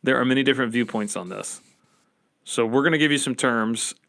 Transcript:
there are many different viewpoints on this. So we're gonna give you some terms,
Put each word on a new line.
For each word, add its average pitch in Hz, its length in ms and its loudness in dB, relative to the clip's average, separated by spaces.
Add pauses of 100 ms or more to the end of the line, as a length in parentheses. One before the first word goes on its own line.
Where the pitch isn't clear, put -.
there 127 180 2
are 123 40 2
many 131 180 2
different 127 300 0
viewpoints 110 440 -2
on 92 120 -8
this. 101 320 -10 (840)
So - 220 0
we're 123 160 2
gonna 160 160 4
give 147 140 4
you 143 60 2
some 131 180 -2
terms, 117 580 0 (140)